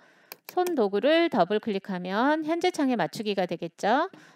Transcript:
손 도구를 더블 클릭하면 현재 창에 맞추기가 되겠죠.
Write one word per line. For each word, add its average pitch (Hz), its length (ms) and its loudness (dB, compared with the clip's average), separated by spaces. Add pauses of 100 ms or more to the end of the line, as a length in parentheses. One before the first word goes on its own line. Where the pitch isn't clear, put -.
(520)
손 359 220 0
도구를 254 540 2
더블 208 320 2
클릭하면 202 840 -2
현재 339 260 0
창에 269 260 0
맞추기가 196 500 -2
되겠죠. 190 600 -2 (280)